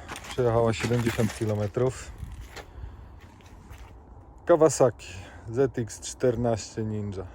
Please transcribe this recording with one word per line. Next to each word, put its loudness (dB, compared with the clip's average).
przejechała 4
siedemdziesiąt 0
kilometrów. -2
Kawasaki 6
Z 0
X -6
czternaście 0
Ninja -6